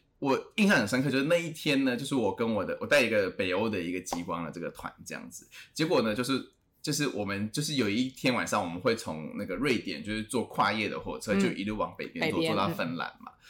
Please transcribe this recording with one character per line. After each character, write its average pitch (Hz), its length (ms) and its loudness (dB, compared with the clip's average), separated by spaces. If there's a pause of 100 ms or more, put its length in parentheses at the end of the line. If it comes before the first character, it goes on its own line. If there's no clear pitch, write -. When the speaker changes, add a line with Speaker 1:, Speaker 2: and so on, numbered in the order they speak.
(200)
Speaker 1:
我 135 340 0
印 208 140 6
象 190 100 6
很 110 80 2
深 127 160 2
刻， 147 80 0
就 127 80 2
是 139 60 2
那 170 120 4
一 170 140 -2
天 139 340 2
呢， 123 120 2
就 117 80 -4
是 143 100 -2
我 107 180 4
跟 113 220 0
我 95 100 0
的， 80 160 -4
我 107 60 -4
带 139 160 6
一 113 80 2
个 104 200 4
北 92 220 0
欧 107 160 2
的 104 120 -2
一 85 120 -4
个 92 100 -4
极 87 200 -6
光 85 220 -4
的 76 80 -6
这 82 80 -10
个 80 100 -6
团 - 220 -10 (120)
这 73 120 -10
样 - 120 -14
子。 - 200 -18 (260)
结 156 100 0
果 160 180 4
呢， 110 120 2
就 120 80 0
是， 131 300 -2 (280)
就 151 120 -2
是 147 160 0
我 104 160 -2
们 98 260 -2
就 147 100 -2
是 151 140 -2
有 110 160 2
一 127 180 2
天 131 240 0
晚 127 140 0
上 104 160 0
我 87 60 -4
们 85 120 -6
会 117 140 2
从 78 420 -6
那 101 80 -6
个 90 120 -6
瑞 123 220 2
典 80 220 -6
就 101 140 -6
是 107 80 -2
坐 110 220 -2
跨 104 280 0
夜 110 160 0
的 76 120 -6
火 80 180 -8
车， 104 160 0
Speaker 2:
嗯。 - 60 6
Speaker 1:
就 95 80 4
一 98 160 -2
路 107 120 -2
往 85 220 -2
北 78 80 -6
边 - 240 -4
坐， 90 80 0
Speaker 2:
北 - 80 2
边， - 80 0
Speaker 1:
坐 98 80 2
到 165 100 0
芬 85 220 -4
兰 82 140 -4 (100)
嘛。 - 140 -18
Speaker 2:
嗯。 - 60 -20 (120)